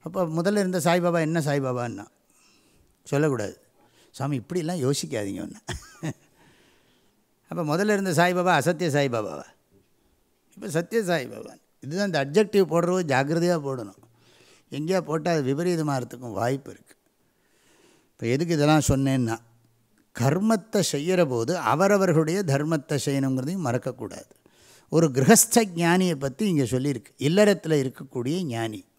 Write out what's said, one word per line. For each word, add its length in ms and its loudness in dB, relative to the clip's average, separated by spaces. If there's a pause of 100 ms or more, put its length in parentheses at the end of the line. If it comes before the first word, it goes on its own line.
அப்ப 200 -2
முதல்ல 380 0
இருந்த 160 0
சாய்பாபா 400 2
என்ன 220 0
சாய்பாபான்னா 640 -2 (1000)
சொல்லக்கூடாது. 480 0 (600)
சாமி 220 -4
இப்படிலாம் 440 -4
யோசிக்காதீங்க 600 -4
ஒண்ணு. 180 -12 (1900)
அப்ப 120 -6
முதல்ல 320 0
இருந்த 160 -2
சாய்பாபா 440 2
அசத்திய 340 0
சாய்பாபாவா? 560 -2 (1120)
இப்ப 100 -12
சத்ய 340 -2
சாய்பாபா. 520 -4 (280)
இதுதான் 280 -4
இந்த 120 0
அட்ஜெக்டிவ் 440 2
போடுறவோ 380 0
ஜாக்கிரதையா 540 2
போடணும், 420 -8 (720)
எங்கேயா 300 -2
போட்டா 300 -2
அது 120 2
விபரீதமாகறதுக்கும் 960 -2
வாய்ப்பு 320 -2
இருக்கு. 240 -20 (1120)
இப்ப 200 -8
எதுக்கு 260 0
இதெல்லாம் 340 4
சொன்னேன்னா, 480 0 (800)
கர்மத்தை 680 0 (100)
செய்யற 360 0
போது 300 -2
அவரவர்களுடைய 840 2
தர்மத்தை 640 0
செய்யணுங்கிறதையும் 600 -2
மறக்கக்கூடாது. 640 -6 (600)
ஒரு 200 4
கிரகஸ்த 520 4 (120)
ஞானியை 420 2
பத்தி 280 -6
இங்க 200 2
சொல்லியிருக்கு. 540 -4
இல்லறத்துல 580 4
இருக்கக்கூடிய 580 -4 (100)
ஞானி. 360 -6 (180)